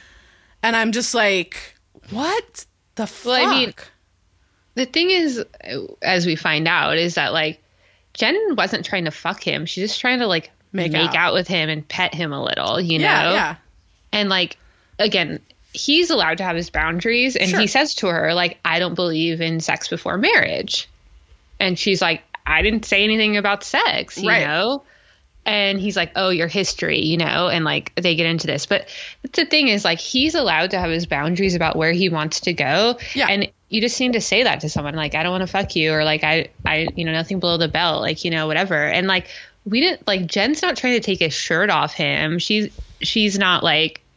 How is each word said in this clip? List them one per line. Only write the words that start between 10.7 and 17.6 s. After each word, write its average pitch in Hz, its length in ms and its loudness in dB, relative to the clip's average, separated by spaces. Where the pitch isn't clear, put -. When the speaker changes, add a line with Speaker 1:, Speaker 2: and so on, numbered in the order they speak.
Speaker 1:
Make 170 200 -2
Speaker 2:
make 160 180 2
Speaker 1:
out. 175 60 0
Speaker 2:
out 170 180 2
with 180 140 0
him 165 200 0
and 156 200 -6
pet - 260 -2
him 151 180 -4
a 139 120 -6
little, 107 360 -2
you 165 200 0
Speaker 1:
Yeah, 151 240 4
Speaker 2:
know? 175 80 2
Speaker 1:
yeah. 165 220 0
Speaker 2:
And, 208 160 0
like, 185 280 0
again, 202 420 0
he's 339 360 2
allowed 175 300 2
to 190 60 -6
have 175 120 -2
his 170 140 -6
boundaries, 226 640 0
and 185 140 2
Speaker 1:
Sure. 196 100 2